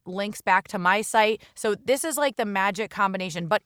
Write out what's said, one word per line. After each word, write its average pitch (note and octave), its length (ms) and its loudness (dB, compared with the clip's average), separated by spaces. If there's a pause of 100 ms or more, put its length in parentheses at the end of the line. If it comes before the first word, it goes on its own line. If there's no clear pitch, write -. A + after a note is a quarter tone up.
links G3+ 360 -8
back F#3+ 260 2
to G#3 100 -6
my F#3 240 2
site. A3 400 2 (140)
So G#3 200 -2
this C4+ 280 0
is, D4+ 140 -4
like, D4 180 0
the A#3+ 100 -2
magic G3+ 460 -2
combination. F#3 560 -2
But G#3 180 2